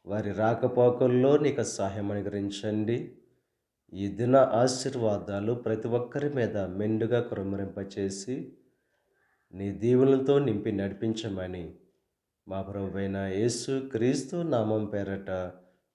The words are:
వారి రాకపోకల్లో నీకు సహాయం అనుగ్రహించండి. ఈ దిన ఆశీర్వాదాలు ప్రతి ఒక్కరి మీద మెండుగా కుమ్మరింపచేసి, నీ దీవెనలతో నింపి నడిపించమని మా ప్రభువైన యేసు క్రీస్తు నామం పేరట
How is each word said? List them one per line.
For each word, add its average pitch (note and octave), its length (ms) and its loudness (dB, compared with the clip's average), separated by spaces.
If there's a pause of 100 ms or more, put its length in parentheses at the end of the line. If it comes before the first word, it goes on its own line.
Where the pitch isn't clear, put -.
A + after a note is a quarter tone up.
వారి G#2 260 -2
రాకపోకల్లో B2 1040 4
నీకు C#3 260 0
సహాయం G2+ 480 -4
అనుగ్రహించండి. G2+ 1040 -4 (800)
ఈ G2 140 -4
దిన A#2 280 2
ఆశీర్వాదాలు A2+ 1160 2
ప్రతి A2+ 340 -2
ఒక్కరి B2 420 -2
మీద A2 280 0
మెండుగా G#2+ 640 0
కుమ్మరింపచేసి, G2 1300 -6 (1000)
నీ G2 180 -4
దీవెనలతో C3 680 4
నింపి A2 320 0
నడిపించమని F#2+ 1040 -4 (720)
మా F#2+ 140 -4
ప్రభువైన G2 560 -4
యేసు A#2+ 760 -2
క్రీస్తు B2 440 0
నామం A2 500 0
పేరట G2 440 -4 (640)